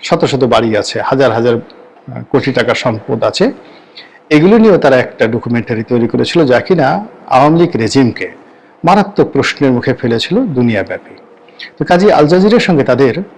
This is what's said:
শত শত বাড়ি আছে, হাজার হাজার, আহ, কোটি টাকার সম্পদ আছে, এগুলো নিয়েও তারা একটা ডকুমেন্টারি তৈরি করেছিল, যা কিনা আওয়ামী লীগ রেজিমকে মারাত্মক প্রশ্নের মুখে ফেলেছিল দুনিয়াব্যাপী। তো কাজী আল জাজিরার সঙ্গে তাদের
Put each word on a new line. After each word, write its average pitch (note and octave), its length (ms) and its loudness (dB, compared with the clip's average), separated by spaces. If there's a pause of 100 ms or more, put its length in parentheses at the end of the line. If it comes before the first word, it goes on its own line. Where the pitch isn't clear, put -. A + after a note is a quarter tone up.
শত E3+ 220 -2
শত C3+ 200 -2
বাড়ি A2+ 320 0
আছে, G#2 240 -4
হাজার C3+ 320 0
হাজার, A#2 220 0
আহ, - 760 -12
কোটি C3 220 -2
টাকার A#2+ 220 -2
সম্পদ A2+ 500 -4
আছে, F#3 280 -2 (800)
এগুলো F3 280 4
নিয়েও G#3+ 180 6
তারা C3+ 200 2
একটা B2 300 -2
ডকুমেন্টারি A#2 560 -4
তৈরি A#2 260 -2
করেছিল, B2 360 0
যা B2 160 2
কিনা F3 460 -2 (200)
আওয়ামী D3 320 2
লীগ E3+ 180 0
রেজিমকে A2+ 540 -2 (540)
মারাত্মক F#3+ 440 0
প্রশ্নের C3+ 440 -2
মুখে A#2+ 220 -2
ফেলেছিল B2+ 500 -2
দুনিয়াব্যাপী। A#2 720 -4 (640)
তো - 60 -6
কাজী F#3 260 2
আল D3 160 4
জাজিরার F#3+ 340 4
সঙ্গে D3+ 240 0
তাদের C3+ 380 0 (140)